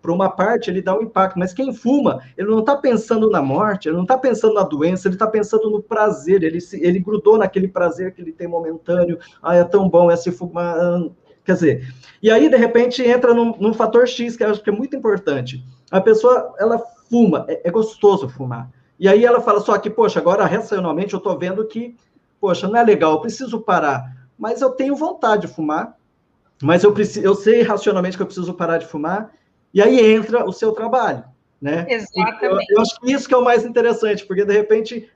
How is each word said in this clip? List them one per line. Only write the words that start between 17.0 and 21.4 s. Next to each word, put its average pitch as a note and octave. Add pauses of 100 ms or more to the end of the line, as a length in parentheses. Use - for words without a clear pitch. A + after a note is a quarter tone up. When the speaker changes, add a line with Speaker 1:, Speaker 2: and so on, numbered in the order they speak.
Speaker 1:
fuma, A#3
é, E3
é G#3
gostoso G3+
fumar, B2 (280)
e F3+
aí G#3+
ela A#3+
fala A#3+
só G#3
que, G3+
"Poxa, G#3
agora F#3
racionalmente F#3
eu F#3
tô F#3
vendo F#3+